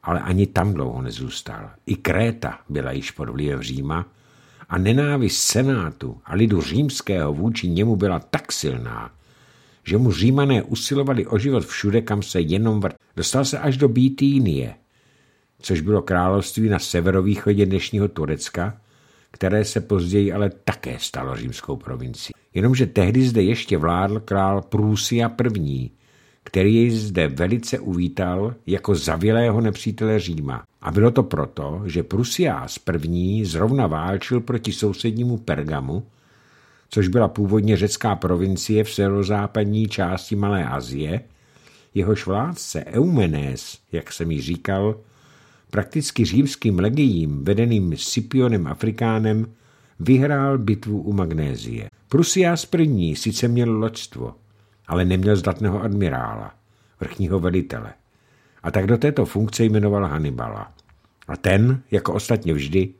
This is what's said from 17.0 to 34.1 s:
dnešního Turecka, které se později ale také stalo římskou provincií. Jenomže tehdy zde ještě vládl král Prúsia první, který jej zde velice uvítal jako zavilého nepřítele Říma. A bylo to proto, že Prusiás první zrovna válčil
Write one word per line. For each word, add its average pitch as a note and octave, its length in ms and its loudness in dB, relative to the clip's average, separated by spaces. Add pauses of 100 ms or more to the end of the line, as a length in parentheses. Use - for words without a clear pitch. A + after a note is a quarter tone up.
dnešního G2 420 0
Turecka, F2 680 -4 (540)
které G2+ 340 0
se G#2 160 -2
později F#2+ 520 2
ale G2+ 180 0 (140)
také - 360 -6
stalo C2 360 -8
římskou B1 400 -8
provincií. B1+ 560 -12 (220)
Jenomže B2 320 4
tehdy A2 420 4
zde A2+ 140 4
ještě G2 360 2
vládl F2+ 420 0
král G2 420 0
Prúsia G#2+ 680 0
první, E2 640 -2 (540)
který G2 300 4
jej A#2 160 6
zde G#2 380 0
velice F2 500 -2
uvítal F2+ 760 -2 (120)
jako G2 280 0
zavilého G#2 680 2
nepřítele A2 580 0
Říma. D2+ 440 -6 (200)
A G2+ 80 -4
bylo G#2 200 6
to A#2 120 2
proto, D2 640 -4
že E2 160 -2
Prusiás - 760 -2
první F2 680 -2
zrovna G#2 420 2
válčil F2+ 540 -2